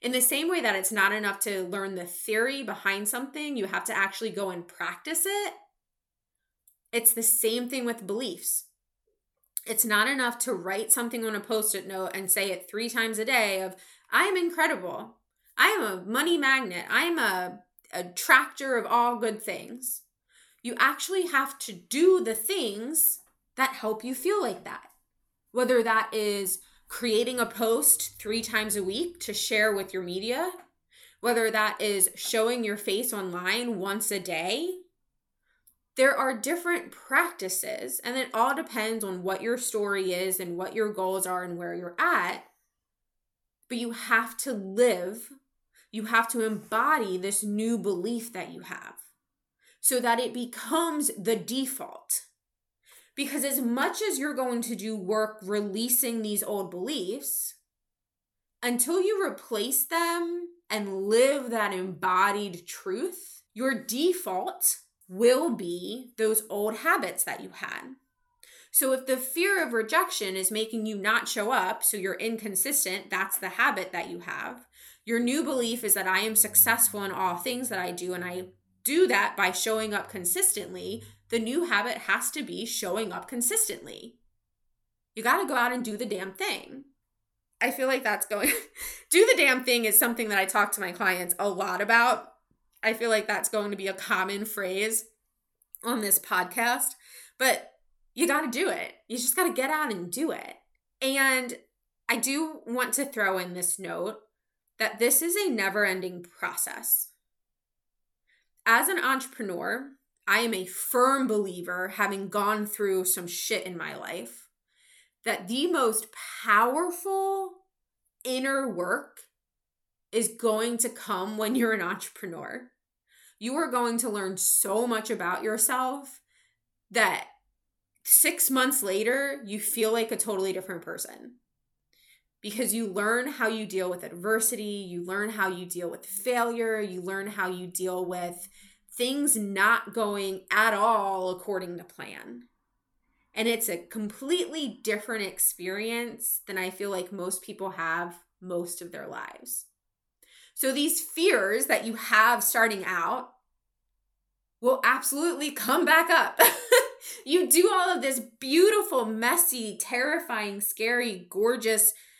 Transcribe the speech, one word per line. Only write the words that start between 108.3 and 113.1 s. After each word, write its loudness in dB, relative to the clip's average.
As 6
an 0
entrepreneur, -2
I 4
am 0
a -4
firm 2
believer, -2
having -2
gone 0
through 0
some -2